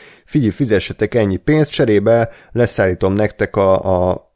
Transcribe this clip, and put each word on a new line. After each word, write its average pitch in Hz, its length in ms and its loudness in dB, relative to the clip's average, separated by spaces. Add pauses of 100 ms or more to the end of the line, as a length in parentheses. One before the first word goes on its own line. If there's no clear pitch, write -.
(260)
figyelj, 127 260 0
fizessetek 107 640 -2
ennyi 101 220 0
pénzt, 151 340 0
cserébe 113 580 2 (220)
leszállítom 98 600 0
nektek 101 420 -2
a, 95 540 0
a, - 260 -6